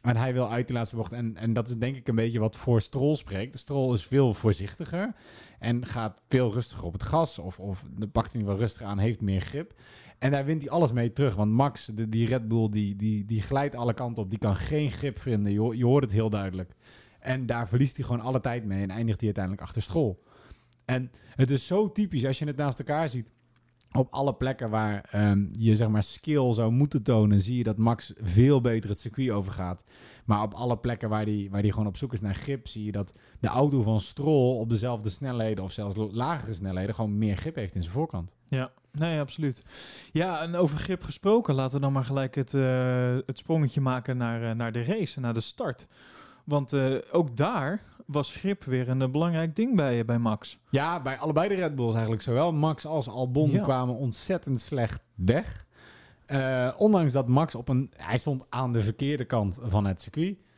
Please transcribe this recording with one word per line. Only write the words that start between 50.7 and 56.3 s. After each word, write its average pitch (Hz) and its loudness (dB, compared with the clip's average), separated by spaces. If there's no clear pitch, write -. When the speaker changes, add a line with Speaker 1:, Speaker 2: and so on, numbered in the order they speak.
Speaker 1:
Ja, 147 0
bij 131 -4
allebei 156 2
de 202 0
Red 170 0
Bulls 120 0
eigenlijk. 113 0
Zowel 139 2
Max 156 0
als 151 -4
Albon 127 2
Speaker 2:
Ja. 202 4
Speaker 1:
kwamen 127 0
ontzettend 135 -4
slecht 120 -4
weg. 101 0
Eh, 131 0